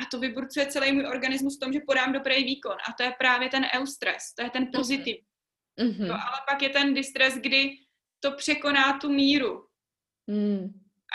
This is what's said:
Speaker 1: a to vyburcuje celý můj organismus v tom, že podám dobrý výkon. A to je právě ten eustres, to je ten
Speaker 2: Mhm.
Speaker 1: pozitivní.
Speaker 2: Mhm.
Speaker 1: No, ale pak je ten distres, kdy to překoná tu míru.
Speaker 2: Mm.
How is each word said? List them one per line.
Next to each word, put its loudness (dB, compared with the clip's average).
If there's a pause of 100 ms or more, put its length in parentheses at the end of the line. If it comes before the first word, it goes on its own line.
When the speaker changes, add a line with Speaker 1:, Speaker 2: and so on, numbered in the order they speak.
Speaker 1:
a -6
to -4
vyburcuje -2
celý 0
můj 2
organismus -2
v -8
tom, -4
že 0
podám 2
dobrý 2
výkon. -4 (120)
A -8
to -4
je 0
právě 4
ten 0
eustres, -4
to -4
je -4
ten -2
Speaker 2:
Mhm. -6
Speaker 1:
pozitivní. -2 (540)
Speaker 2:
Mhm. 0
Speaker 1:
No, -2
ale -4 (120)
pak 2
je 2
ten 4
distres, 2
kdy 0 (440)
to 0
překoná 2
tu -2
míru. 2 (600)
Speaker 2:
Mm. 0 (460)